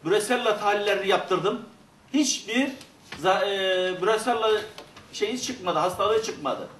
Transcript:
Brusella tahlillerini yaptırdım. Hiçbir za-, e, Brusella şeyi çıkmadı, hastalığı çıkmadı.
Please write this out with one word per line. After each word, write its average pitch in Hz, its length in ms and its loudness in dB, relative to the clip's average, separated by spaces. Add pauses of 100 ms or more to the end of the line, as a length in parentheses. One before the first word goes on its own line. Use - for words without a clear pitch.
Brusella 214 540 2
tahlillerini 202 500 0
yaptırdım. 185 540 0 (520)
Hiçbir 269 560 0 (520)
za-, 190 240 4
e, 185 560 0
Brusella 214 480 2 (640)
şeyi 226 280 -4
çıkmadı, 180 380 -4
hastalığı 202 440 2
çıkmadı. - 460 -6 (120)